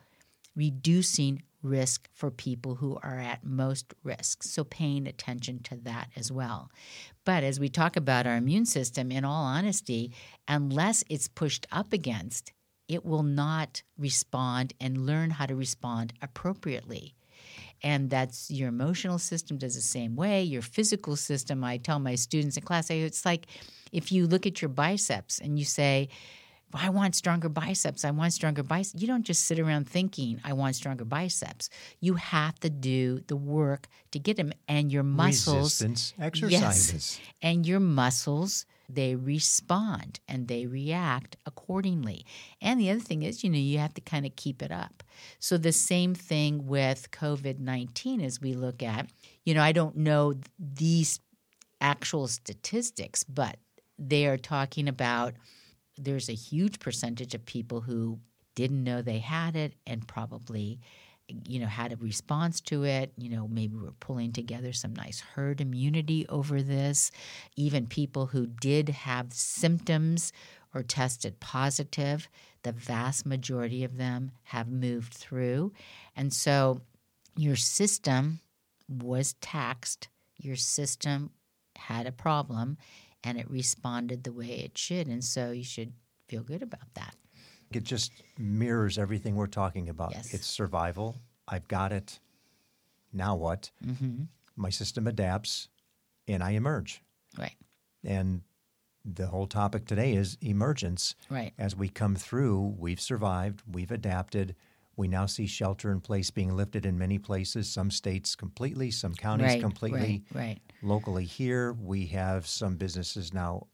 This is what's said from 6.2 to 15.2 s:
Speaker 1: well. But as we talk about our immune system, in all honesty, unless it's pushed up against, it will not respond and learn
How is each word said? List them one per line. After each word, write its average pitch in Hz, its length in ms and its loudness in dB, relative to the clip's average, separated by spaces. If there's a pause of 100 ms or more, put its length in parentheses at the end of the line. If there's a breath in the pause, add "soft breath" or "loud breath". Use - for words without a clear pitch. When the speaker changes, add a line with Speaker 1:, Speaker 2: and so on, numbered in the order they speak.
Speaker 1:
well. 117 400 -6 (540 loud breath)
But 180 180 4
as 135 160 0
we 139 100 2
talk 170 260 2
about 131 300 4
our 120 120 4
immune 156 280 4
system, 127 460 0
in 135 140 2
all 151 180 0
honesty, 131 680 0 (360 loud breath)
unless 147 600 4
it's 151 180 -2
pushed - 440 -2
up 202 220 -2
against, 117 580 -4 (360)
it 165 180 -4
will 156 180 2
not 147 600 0 (140)
respond 127 840 0
and 131 260 -2
learn 160 260 2